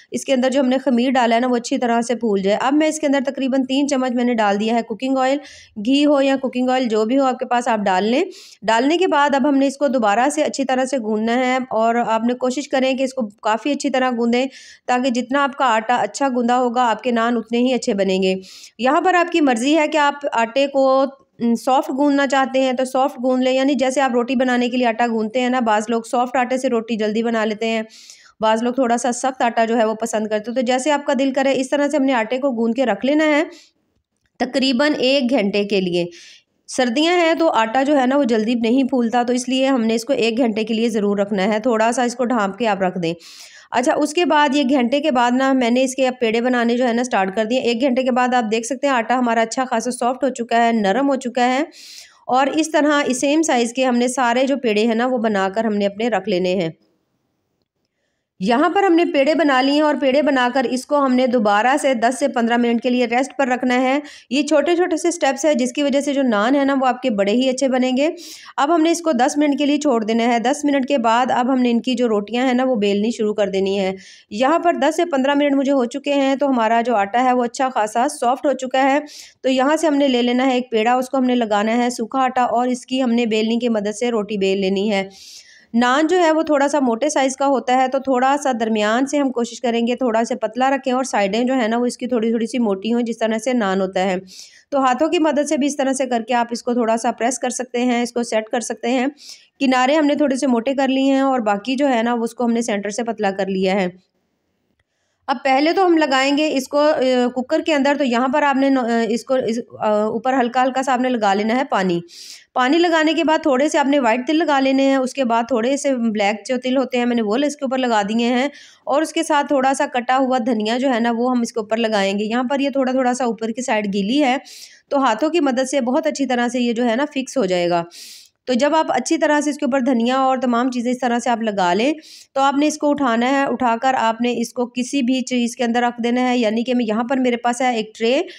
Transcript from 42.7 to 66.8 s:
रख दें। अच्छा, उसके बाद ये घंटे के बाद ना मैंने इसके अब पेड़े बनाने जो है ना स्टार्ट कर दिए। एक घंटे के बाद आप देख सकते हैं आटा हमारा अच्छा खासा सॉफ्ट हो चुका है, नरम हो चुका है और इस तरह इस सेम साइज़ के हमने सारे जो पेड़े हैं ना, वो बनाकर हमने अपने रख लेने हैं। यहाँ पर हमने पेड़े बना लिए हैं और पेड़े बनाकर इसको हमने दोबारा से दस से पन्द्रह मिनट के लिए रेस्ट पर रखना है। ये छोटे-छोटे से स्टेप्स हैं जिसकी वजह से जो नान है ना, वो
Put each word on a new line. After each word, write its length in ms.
रख 160
दें। 160
अच्छा, 220
उसके 300
बाद 320
ये 100
घंटे 340
के 100
बाद 240
ना 200
मैंने 280
इसके 240
अब 140
पेड़े 200
बनाने 360
जो 80
है 80
ना 100
स्टार्ट 320
कर 100
दिए। 180
एक 180
घंटे 220
के 80
बाद 240
आप 100
देख 200
सकते 220
हैं 80
आटा 220
हमारा 260
अच्छा 220
खासा 260
सॉफ्ट 340
हो 60
चुका 280
है, 140
नरम 340
हो 120
चुका 260
है 220
और 220
इस 220
तरह 280
इस 200
सेम 220
साइज़ 300
के 120
हमने 260
सारे 360
जो 120
पेड़े 260
हैं 100
ना, 120
वो 140
बनाकर 460
हमने 180
अपने 240
रख 200
लेने 260
हैं। 180
यहाँ 300
पर 140
हमने 200
पेड़े 300
बना 260
लिए 140
हैं 80
और 140
पेड़े 260
बनाकर 440
इसको 300
हमने 300
दोबारा 500
से 180
दस 240
से 100
पन्द्रह 300
मिनट 220
के 100
लिए 160
रेस्ट 320
पर 100
रखना 260
है। 260
ये 100
छोटे-छोटे 540
से 140
स्टेप्स 340
हैं 120
जिसकी 260
वजह 180
से 120
जो 100
नान 320
है 100
ना, 100
वो 120